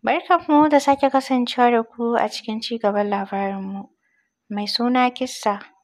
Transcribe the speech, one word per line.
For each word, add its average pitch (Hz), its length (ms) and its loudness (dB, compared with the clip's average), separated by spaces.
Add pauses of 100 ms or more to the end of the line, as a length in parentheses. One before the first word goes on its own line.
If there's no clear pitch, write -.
Barkan 339 400 0
mu 302 240 4
da 294 80 4
sake 277 320 2
kasancewa 247 640 2
da 233 100 4
ku 233 300 -6
a 226 160 0
cikin 220 320 -8
ci 233 160 -8
gaban 208 320 -2
labarin 196 560 -6
mu. 196 180 -10 (720)
Mai 208 160 -6
suna 247 480 2
Kissa 214 480 -4 (200)